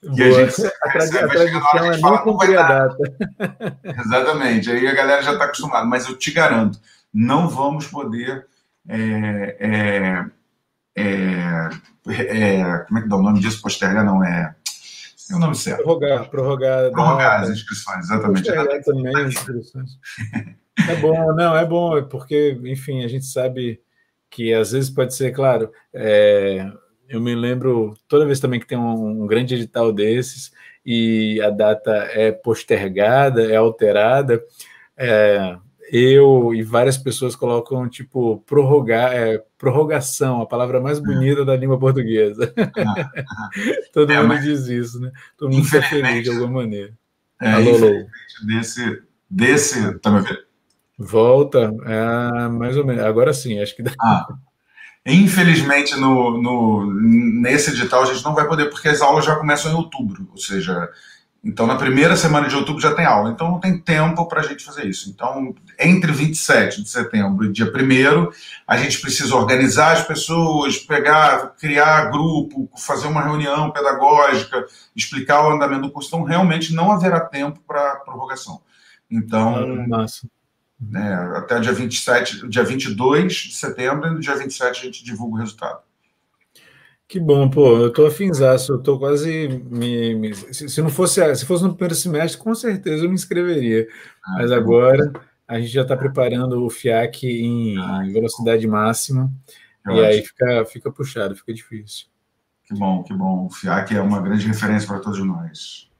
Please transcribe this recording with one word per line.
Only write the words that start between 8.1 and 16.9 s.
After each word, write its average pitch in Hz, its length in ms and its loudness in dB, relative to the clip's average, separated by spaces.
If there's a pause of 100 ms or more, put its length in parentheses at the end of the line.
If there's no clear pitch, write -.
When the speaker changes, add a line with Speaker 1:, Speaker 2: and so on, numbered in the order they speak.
Speaker 1:
é, 107 680 -4
é, 101 680 -2 (760)
é, 87 680 -4 (380)
é, 98 800 -2
como 110 120 -2
é 110 40 -4
que 110 60 -6
dá 101 80 0
o 95 60 2
nome 104 180 2
disso? 107 200 -4
Postergar, 101 440 -2
não, 95 200 2
é, 87 300 -4 (760)
é 190 40 -8
o 175 60 -2
nome 147 160 0
certo. - 260 -6
Speaker 2:
Prorrogar, 143 480 0
prorrogar 131 560 0
a 123 40 2